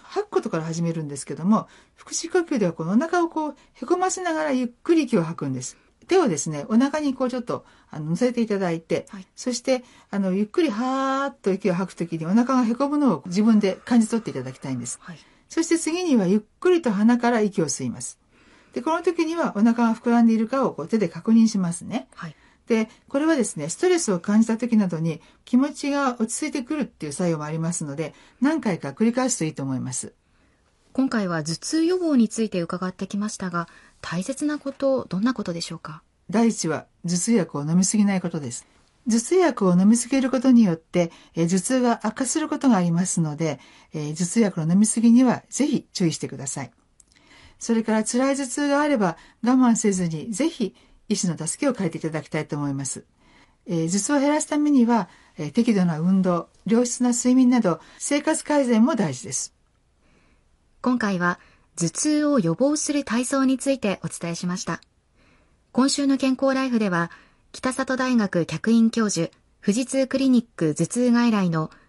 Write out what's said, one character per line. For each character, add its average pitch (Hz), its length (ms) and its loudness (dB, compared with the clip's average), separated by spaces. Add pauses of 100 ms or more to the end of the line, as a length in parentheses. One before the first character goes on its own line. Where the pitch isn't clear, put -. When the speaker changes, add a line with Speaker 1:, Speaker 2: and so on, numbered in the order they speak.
Speaker 1:
吐 403 240 -6
く - 40 -20
こ 381 100 0
と 233 100 -4
か 180 60 -4
ら 160 80 -4
始 165 180 -4
め 165 100 0
る 160 120 -6
ん 143 40 -8
で 143 80 -10
す 135 100 -12
け 156 80 -8
ど 151 100 -8
も、 208 240 2 (280)
腹 - 180 -20
式 - 160 -8
呼 370 80 2
吸 339 200 0
で 202 80 2
は 165 60 -2
こ 160 120 -8
の 170 80 -2
お 208 40 2
腹 330 260 2
を 339 60 2
こ 311 220 -4
う 294 60 -12 (180)
へ - 120 -14
こ 359 120 2
ま 370 120 0
せ 370 120 -6
な 349 100 -2
が 311 120 -2
ら 294 80 -2
ゆ 254 120 0
っ 240 40 -4 (140)
く 339 140 2
り 320 60 4
息 240 140 0
を 170 60 2
吐 165 140 -8
く 151 120 -6
ん 135 40 -4
で 127 100 -6
す。 - 140 -14 (300)
手 349 120 2
を 339 80 4
で 165 120 0
す - 120 -6
ね、 147 180 -6
お 214 80 2
腹 285 220 2
に 285 160 -2
こ 269 120 -2
う 247 40 -4
ち 254 60 -6
ょ 247 40 -4
っ - 40 -6
と、 139 200 -6 (240)
あ 151 120 -12
の、 151 60 -8
乗 165 100 -2
せ 247 160 0
て 240 80 -2
い 220 80 0
た 202 100 -2
だ 180 140 -2
い 165 80 -4
て、 - 300 -6
Speaker 2:
は 196 100 -16
い。 - 60 -20 (100)
Speaker 1:
そ - 160 -6
し 240 80 -8
て、 254 240 -2 (260)
あ 196 80 -4
の、 190 140 0
ゆ 202 120 0
っ - 20 -2
く 349 160 -2
り 302 80 2
は 269 580 -2
ー - 20 -6
っ 277 100 -12
と 190 120 -2
息 196 180 -2
を 175 40 0
吐 180 200 -4
く - 20 -20
と 175 100 -6
き 165 120 -6
に 160 80 -8
お 170 40 -2
腹 247 260 2
が 247 80 2
へ 226 100 0
こ 277 140 0
む 294 100 -2
の 254 180 2
を 139 100 -10
自 190 180 0
分 220 160 6
で 190 240 0
感 240 160 4
じ 220 100 2
取 226 100 -2
っ - 40 -4
て - 80 -8
い - 20 -10
た 135 80 -6
だ 127 80 -10
き 127 80 -16
た 139 120 -8
い 131 40 -4
ん 123 60 -4
で 120 60 -10
す。 - 160 -10
Speaker 2:
は 180 100 -18
い。 151 60 -18 (300)
Speaker 1:
そ 330 140 -2
し 320 60 -6
て 330 100 2
次 330 240 -4
に 311 140 2
は 196 100 2
ゆ 202 120 2
っ - 20 -2 (180)
く 370 120 2
り 339 120 4
と 240 80 -2
鼻 214 280 4
か 240 120 0
ら 233 120 2
息 196 200 0
を 151 40 0
吸 - 180 -6
い 120 60 -4
ま 107 100 -10
す。 - 180 -14 (540)
で、 247 100 -6
こ 320 80 -4
の 339 140 -2
時 339 200 0
に 320 120 -4
は 311 200 -2
お 202 40 0
腹 233 260 4
が 226 80 2
膨 240 160 -2
ら 233 100 4
ん 233 60 6
で 226 60 6
い 220 60 2
る 220 100 0
か 269 180 0
を 170 60 -2
こ 147 120 -8
う 170 40 -10
手 226 100 0
で 190 100 0
確 170 220 -4
認 226 160 8
し 220 120 0
ま 175 140 0
す - 100 -10
ね。 - 340 -8
Speaker 2:
は 170 100 -12
い。 156 80 -14 (320)
Speaker 1:
で、 220 220 0 (200)
こ 277 120 -2
れ 311 60 0
は 320 100 2
で 240 80 0
す - 120 -6
ね、 151 120 -6
ス - 80 -8
ト 359 120 2
レ 349 120 2
ス 220 120 -2
を 175 60 0
感 208 240 4
じ 226 60 0
た 226 80 -2
時 233 200 0
な 202 120 4
ど 170 100 -4
に 160 220 -4 (240)
気 - 120 0
持 269 140 4
ち 285 220 -6
が 269 260 0
落 220 80 -2
ち 302 200 -6
着 - 20 -6
い 302 40 -6
て 302 100 -4
く - 120 -8
る 294 80 -4
っ - 40 -4
て - 200 -12
い 143 40 -8
う - 20 -10
作 175 180 -2
用 160 80 -2
も 151 60 -8
あ 151 80 -8
り 160 80 -4
ま 165 120 -2
す 170 120 -6
の 139 100 -8
で、 151 200 -8 (260)
何 294 200 2
回 190 200 -2
か 143 80 -8
繰 135 160 -2
り 233 80 2
返 254 160 0
す 240 100 -4
と 170 60 -2
い 156 40 0
い 156 60 -6
と 143 80 -8
思 135 140 -4
い 120 40 -4
ま 127 120 -6
す。 - 200 -10 (800)
Speaker 2:
今 262 160 0
回 208 200 -2
は 160 160 -2
頭 160 100 -4
痛 320 300 -2
予 359 120 2
防 330 200 0
に 220 120 4
つ - 140 -6
い 214 80 -2
て 180 100 -2
伺 180 280 -6
っ 185 40 -6
て - 140 -10
き 208 100 -8
ま 208 120 -4
し - 80 -10
た 190 140 -8
が、 170 180 -4 (320)
大 175 240 -6
切 - 200 -6
な 294 140 -4
こ 277 140 -8
と、 269 320 0
ど 185 160 -6
ん - 20 -2
な 254 120 0
こ 214 100 -8
と 180 80 -6
で 170 80 -8
し - 120 -8
ょ 160 40 -10
う - 20 -16
か？ 151 240 -16 (280)
Speaker 1:
第 226 180 4
一 208 200 -2
は 143 180 -4 (180)
頭 175 120 -2
痛 226 160 -2
薬 165 260 0
を 143 40 -4
飲 160 140 0
み 185 80 4
す 214 120 0
ぎ 208 80 4
な 202 120 0
い 185 40 -2
こ 180 100 -4
と 165 100 -6
で 131 100 -8
す。 - 160 -14 (420)
頭 226 120 2
痛 285 160 -2
薬 285 320 2
を 175 80 4
飲 190 120 6
み 233 80 8
す 233 120 -4
ぎ 269 120 2
る 254 100 0
こ 262 100 0
と 262 100 4
に 233 140 8
よ 180 80 4
っ 160 40 -2
て、 - 360 -2 (220)
え 165 100 0
ー、 165 40 2
頭 190 120 2
痛 254 200 0
が 233 240 2
悪 220 100 -4
化 262 120 -4
す 311 140 -2
る 302 80 -2
こ 302 100 -4
と 285 100 2
が 226 80 6
あ 180 60 2
り 170 100 2
ま 170 140 2
す - 140 -2
の 151 160 -2
で、 156 240 -4 (320)
え 151 180 -6
ー、 160 60 -10
頭 180 80 -4
痛 202 160 0
薬 180 260 0
の 165 60 2
飲 196 80 6
み 220 60 6
す 220 140 -2
ぎ 226 120 6
に 240 100 8
は 247 280 2
ぜ 262 160 0
ひ 269 260 -2
注 180 160 0
意 151 40 0
し - 60 -8
て 139 100 -8
く 135 80 -14
だ 131 100 -12
さ 135 180 -8
い。 - 80 -16 (840)
そ - 160 -2
れ 226 80 2
か 214 100 -2
ら 220 120 2
辛 262 280 0
い 269 40 -2
頭 269 100 -4
痛 285 220 -2
が 285 120 2
あ 294 80 2
れ 294 80 2
ば 185 200 0 (280)
我 240 80 4
慢 254 240 6
せ 208 160 2
ず 185 160 -2
に 160 240 -6
ぜ 269 160 0
ひ 233 260 -4 (340)
医 208 80 0
師 180 120 -2
の 160 80 -2
助 160 300 -6
け - 20 2
を 254 60 2
借 196 100 -4
り 160 60 -2
て 160 80 -8
い - 20 -14
た 165 100 -4
だ 156 120 -6
き - 60 -20
た 156 120 -4
い 147 80 -6
と 151 80 -6
思 143 120 -4
い 139 60 -4
ま 139 100 -6
す。 - 200 -10 (640)
え 165 180 -2
ー、 165 60 -2
頭 196 80 0
痛 285 160 -2
を 285 60 2
減 285 100 2
ら 302 100 0
す - 80 -6
た 302 100 -2
め 294 120 2
に 254 160 6
は、 226 220 2 (300)
え 151 100 -8
ー、 156 40 -10
適 233 220 2
度 185 100 2
な 160 160 0
運 185 220 4
動、 175 260 0 (180)
良 233 180 4
質 240 180 -4
な 247 80 4
睡 247 240 2
眠 254 160 6
な 247 100 4
ど 175 200 0 (180)
生 285 240 -2
活 311 220 -2
改 294 200 2
善 233 200 4
も 311 120 2
大 170 160 0
事 127 120 -12
で 131 80 -12
す。 - 220 -8 (1300)
Speaker 2:
今 247 160 0
回 202 200 -2
は 175 200 -2 (380)
頭 165 140 -2
痛 302 360 0
を 285 120 2
予 165 200 0
防 294 180 2
す - 160 -4
る 285 120 -2
体 240 200 -2
操 269 200 0
に 262 140 2
つ 277 120 -2
い 269 80 0
て 202 240 -4
お 165 60 -6
伝 170 240 -8
え - 20 -8
し 180 120 -6
ま 180 100 -4
し - 80 -10
た。 170 160 -6 (920)
今 269 180 2
週 285 160 -2
の 269 100 4
健 262 240 0
康 269 140 2
ラ 262 100 -2
イ 262 60 -4
フ 240 80 2
で 214 100 0
は、 170 220 -2 (420)
北 262 200 -4
里 262 240 -4
大 254 200 0
学 185 300 0
客 165 240 -4
員 226 200 4
教 220 200 -2
授、 165 200 -4 (320)
富 202 120 2
士 254 120 -2
通 269 200 0
ク 269 120 -2
リ 269 120 2
ニ 240 120 4
ッ - 40 -20 (100)
ク 156 180 0
頭 165 120 -2
痛 247 240 0
外 240 200 4
来 196 200 2
の 160 200 -2 (180)